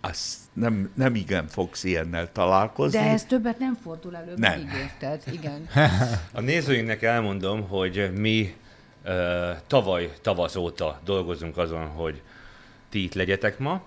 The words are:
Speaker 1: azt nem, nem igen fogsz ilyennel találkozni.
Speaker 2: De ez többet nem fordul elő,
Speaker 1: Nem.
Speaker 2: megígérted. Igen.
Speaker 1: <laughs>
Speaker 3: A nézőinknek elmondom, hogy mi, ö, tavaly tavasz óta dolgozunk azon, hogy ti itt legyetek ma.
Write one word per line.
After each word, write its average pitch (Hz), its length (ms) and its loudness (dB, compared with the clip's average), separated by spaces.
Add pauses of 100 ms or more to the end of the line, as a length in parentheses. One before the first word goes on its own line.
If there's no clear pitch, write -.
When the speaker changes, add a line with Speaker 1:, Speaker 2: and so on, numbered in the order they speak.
Speaker 1:
azt - 360 -6 (160)
nem, 107 420 0
nem 131 200 2
igen 90 340 0
fogsz - 360 -4
ilyennel 85 480 0
találkozni. 107 680 4
Speaker 2:
De 214 60 4
ez 220 200 4
többet 233 340 0
nem 262 160 0
fordul 175 420 -12
elő, 170 200 -12
Speaker 1:
Nem. 101 240 2
Speaker 2:
megígérted. 143 640 -6 (100)
Igen. 151 360 -8 (320)
Speaker 1:
<laughs> 110 320 -2
Speaker 3:
A - 80 -6
nézőinknek 123 600 2
elmondom, 104 680 0
hogy 92 460 0
mi, 107 400 2 (500)
ö, 87 460 0 (160)
tavaly 92 460 2 (100)
tavasz 87 340 0
óta 85 480 -4
dolgozunk 85 520 -2
azon, 82 300 -2
hogy 78 360 -6 (680)
ti 101 120 -2
itt 87 120 -4
legyetek 95 440 0
ma. 165 280 -4